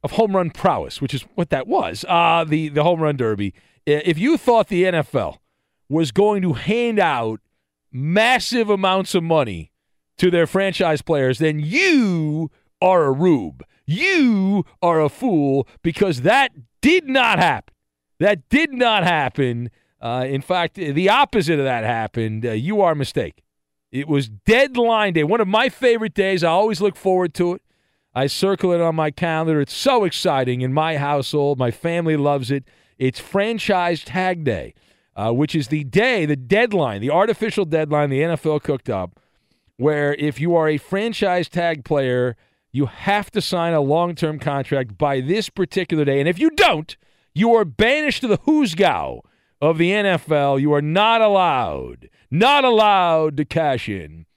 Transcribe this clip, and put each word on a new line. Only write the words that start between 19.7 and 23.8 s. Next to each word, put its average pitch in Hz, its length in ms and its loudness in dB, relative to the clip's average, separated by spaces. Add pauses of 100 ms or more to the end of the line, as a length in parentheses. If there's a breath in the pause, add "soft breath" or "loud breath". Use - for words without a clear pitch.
Uh, 123 280 -6
in 135 120 -4
fact, 175 340 -2
the 170 340 -2
opposite 196 520 2
of 135 60 -2
that 120 180 -2
happened. 113 600 -4
Uh, 117 60 -2
you 151 300 -2
are 170 160 2
mistaken. 127 480 -6 (480)